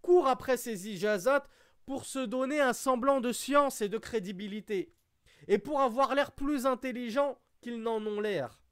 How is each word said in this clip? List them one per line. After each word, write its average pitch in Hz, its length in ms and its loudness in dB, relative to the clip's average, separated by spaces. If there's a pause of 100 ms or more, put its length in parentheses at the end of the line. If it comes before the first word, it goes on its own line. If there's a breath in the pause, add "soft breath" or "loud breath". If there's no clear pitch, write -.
courent 349 260 6
après 254 300 2
ces 220 320 -8
ijazat 214 580 0 (380 soft breath)
pour 269 200 -8
se - 140 -6
donner 262 400 -2
un 254 140 4
semblant 262 480 2
de 240 100 -2
science 277 500 0
et 208 60 -2
de 202 100 -4
crédibilité. 202 960 -6 (540 soft breath)
Et 202 100 4
pour 277 220 -2
avoir 262 360 2
l'air 277 180 0
plus 277 320 -2
intelligent 254 720 -2 (240)
qu'ils 233 200 -8
n'en 220 240 -2
ont 208 140 -4
l'air. 180 420 -4 (100)